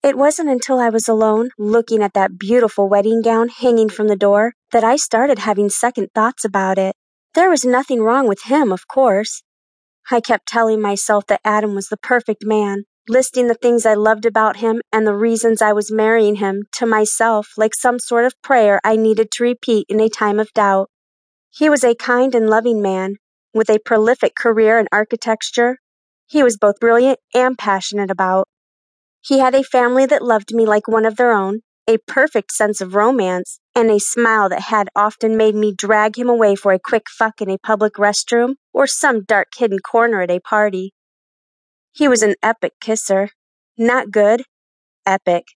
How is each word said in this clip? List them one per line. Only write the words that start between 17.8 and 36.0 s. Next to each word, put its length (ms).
sort 260
of 180
prayer 400
I 140
needed 360
to 120
repeat 440
in 120
a 80
time 320
of 140
doubt. 340
He 180
was 160
a 100
kind 400
and 140
loving 320
man, 360
with 180
a 80
prolific 560
career 440
in 120
architecture 880
he 140
was 120
both 220
brilliant 400
and 240
passionate 520
about. 360
He 200
had 120
a 120
family 420
that 160
loved 320
me 100
like 220
one 180
of 120
their 160
own, 300
a 180
perfect 460
sense 280
of 140
romance, 640
and 160
a 80
smile 500
that 140
had 320
often 420
made 200
me 200
drag 400